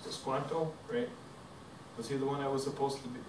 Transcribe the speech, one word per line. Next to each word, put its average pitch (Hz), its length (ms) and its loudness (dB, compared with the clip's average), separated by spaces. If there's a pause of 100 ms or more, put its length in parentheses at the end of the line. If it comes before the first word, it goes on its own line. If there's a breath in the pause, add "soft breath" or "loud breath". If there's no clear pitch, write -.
(100)
Squanto, 160 600 2 (220)
right? 240 160 4 (880)
Was 117 120 -4
he 139 80 2
the 135 100 2
one 139 140 2
that 139 120 4
was 131 120 4
supposed 139 380 2
to 123 60 -6
be 120 200 -6